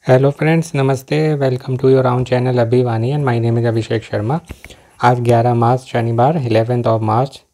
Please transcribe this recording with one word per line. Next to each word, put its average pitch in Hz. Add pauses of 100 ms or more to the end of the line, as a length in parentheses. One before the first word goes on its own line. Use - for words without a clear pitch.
Hello 135
friends, 160
नमस्ते। 135 (200)
Welcome 131
to 131
your 131
own 127
channel 123
Abhiwani 120
and 147
my 127
name 117
is 117
अभिषेक 113
शर्मा। 107 (640)
आज 123
ग्यारह 120
मार्च 117
शनिवार, 120
इलेवंथ 117
of 113
March 113 (160)